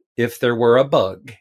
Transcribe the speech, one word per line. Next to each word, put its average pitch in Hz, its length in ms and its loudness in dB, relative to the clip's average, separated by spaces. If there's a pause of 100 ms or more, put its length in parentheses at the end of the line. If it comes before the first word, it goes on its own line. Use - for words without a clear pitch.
(160)
if 117 240 -4
there 120 140 0
were 117 240 2
a 135 60 2
bug, 117 560 -4